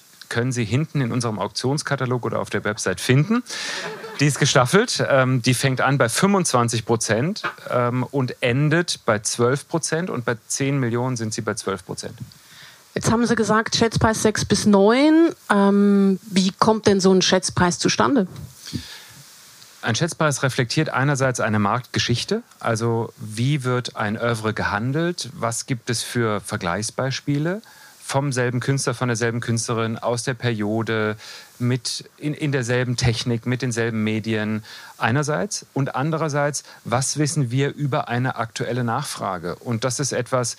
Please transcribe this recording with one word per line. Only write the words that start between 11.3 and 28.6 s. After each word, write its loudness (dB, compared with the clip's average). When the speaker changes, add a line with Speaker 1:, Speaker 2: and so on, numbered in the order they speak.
Speaker 1:
sie -6
bei -4
zwölf -6
Prozent. -10
Speaker 2:
Jetzt 0
haben 2
Sie 2
gesagt, 2
Schätzpreis 2
sechs 2
bis 2
neun. 8
Ähm, 6
wie 2
kommt 4
denn 4
so 6
ein 6
Schätzpreis 2
zustande? 2
Speaker 1:
Ein -2
Schätzpreis 0
reflektiert 0
einerseits 0
eine 2
Marktgeschichte, 0
also -2
wie -2
wird -2
ein -2
Œuvre -2
gehandelt, -2
was -4
gibt -6
es -2
für 0
Vergleichsbeispiele -4
vom -2
selben 0